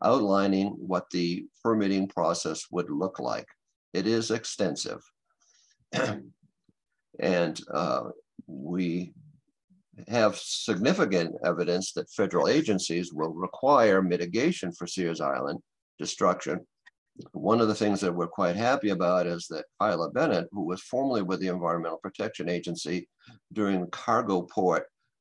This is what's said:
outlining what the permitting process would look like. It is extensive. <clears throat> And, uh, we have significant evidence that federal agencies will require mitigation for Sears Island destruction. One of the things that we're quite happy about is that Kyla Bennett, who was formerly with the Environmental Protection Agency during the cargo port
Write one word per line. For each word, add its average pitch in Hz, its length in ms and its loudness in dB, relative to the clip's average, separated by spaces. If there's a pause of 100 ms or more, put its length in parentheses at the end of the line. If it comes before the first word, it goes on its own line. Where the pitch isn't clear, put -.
outlining 98 720 4
what 90 340 -2
the 87 360 -2 (180)
permitting 98 440 2
process 80 600 -2
would 87 200 -4
look 80 280 -4
like. 58 280 -4 (480)
It 92 120 -2
is 113 240 2
extensive. - 720 -2 (920)
<clears throat> - 80 0 (1160)
And, 85 400 2 (140)
uh, 65 360 0 (360)
we 85 640 -4 (960)
have 107 300 4
significant 98 960 0 (100)
evidence 87 500 0
that 90 160 -6
federal 87 360 2
agencies 92 640 0
will 78 220 -2
require 104 680 4
mitigation 92 680 0
for 85 160 -10
Sears 85 340 -4
Island 69 380 -2 (400)
destruction. 90 680 -2 (680)
One 113 280 2
of 113 60 6
the 107 80 2
things 104 280 2
that 90 120 0
we're 87 140 -2
quite 87 260 0
happy 113 360 0
about 90 360 2
is 87 240 -6
that 78 140 -8 (160)
Kyla 87 320 0
Bennett, 113 400 0
who 98 100 -6
was 87 200 -4
formerly 127 400 -2
with 90 180 -2
the 95 80 -2
Environmental 85 500 -2
Protection 92 500 -6
Agency 85 600 -4 (440)
during 98 280 2
the 87 80 -4
cargo 110 540 0
port 90 420 2 (360)